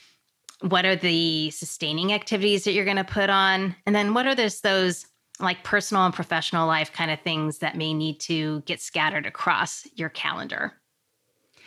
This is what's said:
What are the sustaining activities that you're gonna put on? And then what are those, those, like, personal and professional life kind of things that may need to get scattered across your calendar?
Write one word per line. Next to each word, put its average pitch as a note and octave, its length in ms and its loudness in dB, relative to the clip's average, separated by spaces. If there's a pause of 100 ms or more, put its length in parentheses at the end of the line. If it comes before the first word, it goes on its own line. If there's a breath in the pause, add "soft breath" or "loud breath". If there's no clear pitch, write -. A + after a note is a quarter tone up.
(600 loud breath)
What F3+ 260 2
are F#3+ 100 4
the E3 540 0
sustaining D#3+ 640 -4
activities G3+ 520 0
that G3+ 80 2
you're G3 120 2
gonna G3 180 0
put G3 280 0
on? F#3+ 440 2 (120)
And G3+ 80 4
then G#3 180 2
what B3 140 2
are C4+ 80 2
those, A3 260 0
those, F#3 460 2 (320)
like, F#3 240 -2
personal G3 420 2
and F3+ 80 2
professional E3 540 0
life D#3 260 2
kind E3 160 -2
of D3+ 120 -2
things D#3 380 -2
that - 160 -4
may D#3 200 -2
need D#3 240 -4
to D#3 480 -2
get F3 120 -4
scattered D3+ 460 -2
across - 680 -2
your D#3+ 140 -6
calendar? - 640 -6 (920 loud breath)